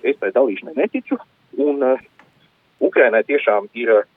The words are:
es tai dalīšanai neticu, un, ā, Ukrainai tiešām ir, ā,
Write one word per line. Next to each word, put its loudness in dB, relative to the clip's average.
es -2
tai -6
dalīšanai -2
neticu, -4
un, -2
ā, 2
Ukrainai 2
tiešām 0
ir, -2
ā, 6